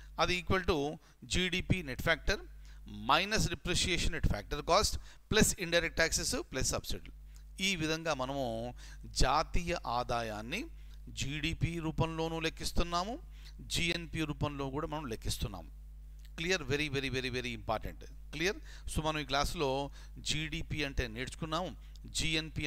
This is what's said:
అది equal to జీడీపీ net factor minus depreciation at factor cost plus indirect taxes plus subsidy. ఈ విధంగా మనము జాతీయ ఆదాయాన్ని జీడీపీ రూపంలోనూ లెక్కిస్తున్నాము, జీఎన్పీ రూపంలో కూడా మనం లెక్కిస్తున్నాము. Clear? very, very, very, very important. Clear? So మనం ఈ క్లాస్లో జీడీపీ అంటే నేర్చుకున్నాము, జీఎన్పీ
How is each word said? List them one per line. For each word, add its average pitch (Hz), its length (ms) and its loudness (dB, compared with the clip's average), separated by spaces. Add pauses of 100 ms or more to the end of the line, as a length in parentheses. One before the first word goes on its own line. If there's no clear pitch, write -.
(220)
అది 170 200 4
equal 185 300 2
to 165 60 6 (560)
జీడీపీ 180 460 2 (100)
net 123 180 -4
factor 170 300 2 (720)
minus 185 340 6 (100)
depreciation 175 680 2
at - 140 4
factor 110 260 -4 (120)
cost 202 220 6 (360)
plus 208 200 8 (160)
indirect 170 360 2
taxes 165 300 2 (200)
plus 131 240 0
subsidy. - 360 -4 (560)
ఈ - 20 4 (120)
విధంగా 160 400 0
మనము 135 240 -2 (760)
జాతీయ 160 520 4 (240)
ఆదాయాన్ని 117 640 -2 (600)
జీడీపీ 156 500 0 (140)
రూపంలోనూ 165 600 0
లెక్కిస్తున్నాము, 175 680 2 (600)
జీఎన్పీ 170 480 0 (100)
రూపంలో 143 340 0 (100)
కూడా 156 180 -2
మనం 156 200 -4
లెక్కిస్తున్నాము. 95 560 -4 (680)
Clear? 170 340 2
very, 147 240 2
very, 135 220 0
very, 127 200 -2
very 123 220 -2
important. 104 400 -4 (340)
Clear? 180 260 0 (320)
So - 60 -2 (100)
మనం 156 160 0
ఈ 127 100 -6
క్లాస్లో 143 360 2 (600)
జీడీపీ 156 580 -2
అంటే 135 180 0 (120)
నేర్చుకున్నాము, 156 520 -4 (500)
జీఎన్పీ 156 480 0